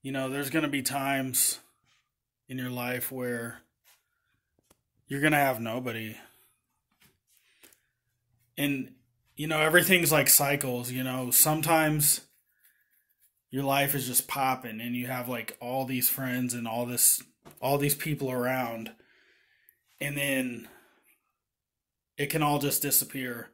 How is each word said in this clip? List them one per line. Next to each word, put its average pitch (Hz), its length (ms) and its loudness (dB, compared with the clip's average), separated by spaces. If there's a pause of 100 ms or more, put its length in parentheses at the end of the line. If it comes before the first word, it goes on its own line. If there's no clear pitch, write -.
you 135 100 -8
know, 135 160 -4
there's 139 220 -4
gonna 156 180 2
be 139 140 -2
times 135 760 0 (880)
in 131 100 -10
your 127 120 -6
life 123 400 -6
where 120 520 -8 (1500)
you're 139 120 -4
gonna 151 160 4
have 135 240 2
nobody. 113 560 -6 (2500)
And, 143 380 -2 (400)
you 151 120 -8
know, 156 140 0
everything's 170 520 6
like 143 160 4
cycles, 135 640 2
you 127 140 -6
know, 131 260 -4
sometimes 156 920 4 (1300)
your 135 140 -4
life 139 300 2
is 127 120 -2
just 123 220 -2
popping 127 520 -2
and 120 140 -6
you 123 120 -4
have, 127 220 -6
like, 117 320 -6
all 127 240 -4
these 127 240 0
friends 127 460 -2
and 120 140 -6
all 120 180 -2
this, - 360 2 (380)
all 139 180 2
these 143 160 2
people 143 360 -4
around, 123 600 -2 (1080)
and 143 160 -6
then 131 520 -2 (1500)
it 143 140 -4
can 156 120 0
all 147 160 2
just 139 240 0
disappear. 127 720 -4